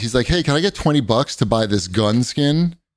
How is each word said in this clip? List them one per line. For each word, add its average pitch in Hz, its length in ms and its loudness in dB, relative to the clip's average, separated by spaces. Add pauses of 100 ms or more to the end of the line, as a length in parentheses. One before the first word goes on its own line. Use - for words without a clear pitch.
he's 113 160 -6
like, 123 100 0
"Hey, 170 160 2
can 143 140 0
I 156 40 0
get 190 140 0
twenty 147 260 0
bucks 117 360 0
to 117 100 0
buy 113 200 0
this 98 200 0
gun 107 380 0
skin?" 151 500 0 (220)